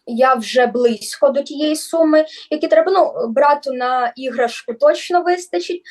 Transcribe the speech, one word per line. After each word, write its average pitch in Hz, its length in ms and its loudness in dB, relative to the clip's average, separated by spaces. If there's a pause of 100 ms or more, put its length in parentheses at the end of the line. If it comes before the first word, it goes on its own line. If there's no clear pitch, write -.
я 254 280 2
вже 240 340 2
близько 240 640 0
до 262 120 0
тієї 302 340 -4
суми, 311 500 2 (260)
які 302 160 -2
треба. 320 240 2
Ну, 302 360 0
брату 285 460 0
на 247 420 -2
іграшку 240 580 -6
точно 339 480 2
вистачить, 359 680 -4